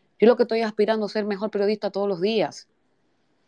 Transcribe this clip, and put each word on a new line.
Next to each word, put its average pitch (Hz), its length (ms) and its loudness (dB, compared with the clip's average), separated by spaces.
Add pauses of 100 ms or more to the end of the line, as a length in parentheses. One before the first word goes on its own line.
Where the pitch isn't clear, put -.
(180)
Yo 208 80 6
lo 240 100 8
que 240 80 2
estoy 226 180 -2
aspirando 214 440 0
a - 20 -6
ser 214 160 -4
mejor 208 260 -4
periodista 208 400 -2
todos 202 180 -4
los 185 120 -4
días, 190 480 -2 (800)